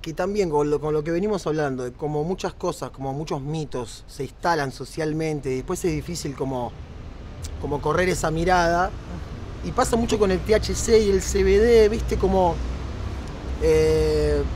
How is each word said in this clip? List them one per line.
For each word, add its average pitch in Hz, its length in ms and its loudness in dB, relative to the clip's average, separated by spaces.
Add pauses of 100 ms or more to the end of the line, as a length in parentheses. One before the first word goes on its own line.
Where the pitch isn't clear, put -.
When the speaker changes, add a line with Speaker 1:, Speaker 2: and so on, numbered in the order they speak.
Speaker 1:
que 165 120 -10
también 185 380 0
con 147 180 2
lo, 147 120 2
con 139 120 -2
lo 151 120 0
que 165 80 -2
venimos 190 340 0
hablando, 147 380 -2
de 123 80 -6
como 147 320 -2
muchas 180 280 -4
cosas, 147 380 -6
como 135 220 -8
muchos 151 280 -4
mitos 135 680 -6
se - 160 -10
instalan 147 480 -2
socialmente, 151 800 -4
y 127 40 -2
después 131 280 -6
es 175 80 2
difícil 151 420 -6
como, 127 380 -4 (880)
como 139 200 -4
correr 165 280 2
esa 170 240 0
mirada. 175 560 2
Speaker 2:
Ujú. - 800 -10
Speaker 1:
Y - 20 -6
pasa - 240 0
mucho 226 240 2
con 202 140 4
el 180 80 0
T 214 160 2
H 202 180 0
C 226 240 4
y 208 120 4
el 190 120 4
C 196 220 2
B 190 160 6
D, 226 280 8
¿viste? 220 300 0
Como, 185 380 4 (1040)
eh, 156 800 4 (140)